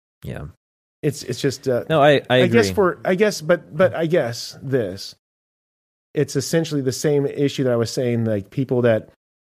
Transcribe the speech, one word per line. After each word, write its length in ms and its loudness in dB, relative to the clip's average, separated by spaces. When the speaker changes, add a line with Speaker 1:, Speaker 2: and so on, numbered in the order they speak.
Speaker 1:
Yeah. 220 -10
Speaker 2:
it's, 200 -4
it's 180 -8
just, 280 -4
uh, 200 0
Speaker 1:
No, 140 4
I, 260 6
I 140 4
Speaker 2:
I 60 4
guess 180 4
Speaker 1:
agree. 80 -4
Speaker 2:
for, 300 0
I 100 0
guess, 260 0
but, 340 0
but 200 2
I 120 -4
guess 560 -2
this, 520 -4
it's 220 -2
essentially 460 -2
the 100 0
same 340 0
issue 380 -2
that 80 2
I 40 2
was 140 -2
saying, 360 -2
like, 240 -2
people 320 -2
that 260 2